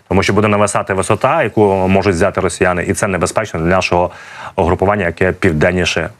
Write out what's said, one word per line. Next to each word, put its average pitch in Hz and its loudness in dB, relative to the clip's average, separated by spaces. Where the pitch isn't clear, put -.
Тому 92 0
що 110 0
буде 107 2
нависати 104 0
висота, 120 0
яку 98 2
можуть 98 2
взяти 92 0
росіяни, 90 0
і 95 -2
це 110 -2
небезпечно 92 -2
для 82 -2
нашого 90 0
угрупування, 92 0
яке 87 0
південніше 87 0